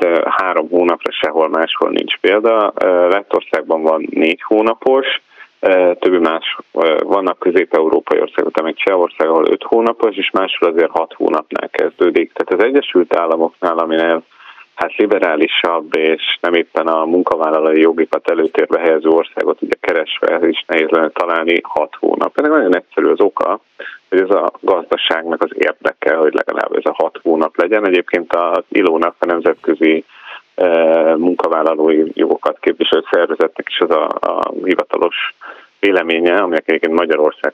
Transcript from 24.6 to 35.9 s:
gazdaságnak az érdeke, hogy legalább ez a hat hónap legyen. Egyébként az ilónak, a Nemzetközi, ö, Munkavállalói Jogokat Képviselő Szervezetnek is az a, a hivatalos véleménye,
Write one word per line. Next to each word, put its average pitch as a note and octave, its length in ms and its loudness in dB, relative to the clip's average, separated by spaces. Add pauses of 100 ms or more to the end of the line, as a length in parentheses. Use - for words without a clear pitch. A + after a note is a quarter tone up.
gazdaságnak E2+ 800 -2
az E2+ 120 -2
érdeke, - 600 -2
hogy D#2+ 200 2
legalább - 420 -2
ez - 80 -4
a D2+ 180 -2
hat - 200 -4
hónap D#2+ 340 0
legyen. G#2 300 0
Egyébként F2 480 0
az F2 340 0
ilónak, E2+ 500 0
a F2 80 -2
Nemzetközi, D#2+ 800 0 (500)
ö, E2 640 2
Munkavállalói D#2+ 840 2 (100)
Jogokat D#2+ 480 -2
Képviselő - 500 0
Szervezetnek E2 580 -2
is - 120 -8
az E2+ 100 0
a, D#2+ 180 0 (120)
a F2 320 -4 (120)
hivatalos E2+ 720 -2 (460)
véleménye, F2 560 0